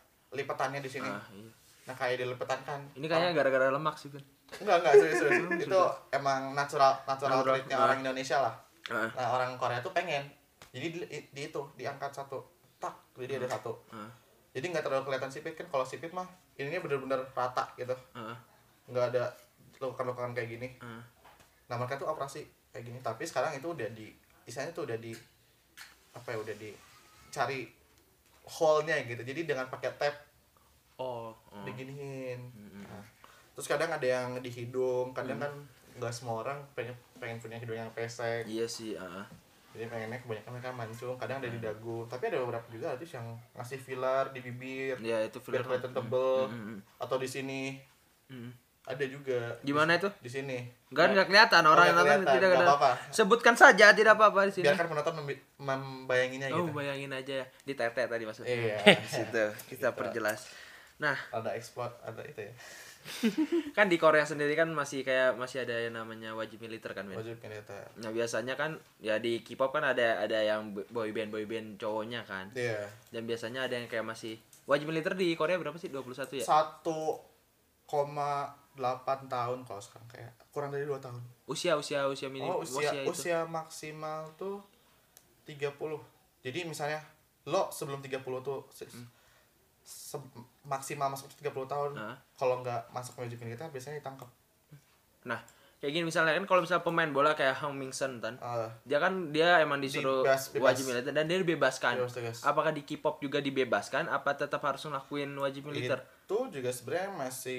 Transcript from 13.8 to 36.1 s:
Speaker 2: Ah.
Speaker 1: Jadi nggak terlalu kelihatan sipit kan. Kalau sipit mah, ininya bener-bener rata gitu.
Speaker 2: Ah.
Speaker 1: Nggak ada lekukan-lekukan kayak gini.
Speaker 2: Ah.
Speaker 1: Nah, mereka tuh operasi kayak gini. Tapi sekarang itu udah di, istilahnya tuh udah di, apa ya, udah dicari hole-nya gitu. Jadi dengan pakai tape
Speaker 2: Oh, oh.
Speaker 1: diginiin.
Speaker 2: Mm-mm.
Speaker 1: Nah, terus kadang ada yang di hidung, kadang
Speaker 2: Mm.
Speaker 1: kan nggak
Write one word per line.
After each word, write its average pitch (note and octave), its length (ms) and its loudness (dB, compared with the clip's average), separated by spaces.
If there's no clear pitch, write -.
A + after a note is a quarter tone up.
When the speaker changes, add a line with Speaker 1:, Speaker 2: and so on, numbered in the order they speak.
Speaker 2:
Ah. A2 180 -12
Speaker 1:
Jadi C3 160 -8
nggak E3 160 -2
terlalu C3+ 240 0
kelihatan C3+ 220 -4
sipit D3+ 260 -10
kan. - 120 -12
Kalau B2+ 180 0
sipit C3+ 260 -10
mah, F3+ 140 -8
ininya D3+ 260 -6
bener-bener C3+ 400 -2
rata - 440 -2
gitu. B2 180 -6
Speaker 2:
Ah. A#2 200 -10
Speaker 1:
Nggak B2 240 0
ada B2 180 0
lekukan-lekukan B2 580 -6
kayak A2+ 180 -4
gini. A#2 180 -10
Speaker 2:
Ah. A#2 260 -14
Speaker 1:
Nah, A#2+ 100 -6
mereka B2 200 -4
tuh F3 100 -6
operasi C#3+ 340 -4
kayak A2+ 160 -14
gini. B2 120 -12
Tapi A#2+ 240 -6
sekarang D#3 320 -2
itu E3 140 -8
udah B2+ 200 -6
di, A2 200 -12
istilahnya B2 300 -8
tuh E3 120 -8
udah A#2 120 -6
di, A2+ 160 -10
apa - 180 -16
ya, A2+ 100 -6
udah G#2+ 160 -8
dicari A2+ 1120 -6
hole-nya D#3 580 2
gitu. A#2+ 180 -8
Jadi C3+ 240 -6
dengan C3 200 -2
pakai B2+ 260 -4
tape - 340 -2
Speaker 2:
Oh, A#2+ 340 -8
oh. G#2 320 -18
Speaker 1:
diginiin. C3 840 -10
Speaker 2:
Mm-mm. G#2 340 -18
Speaker 1:
Nah, G#2 220 -16
terus - 140 -12
kadang D3+ 220 0
ada D3 140 -4
yang B2+ 340 0
di B2+ 140 -8
hidung, B2+ 600 -2
kadang C3 260 -6
Speaker 2:
Mm. C#3+ 60 -4
Speaker 1:
kan C#3+ 80 -6
nggak A#2 140 -6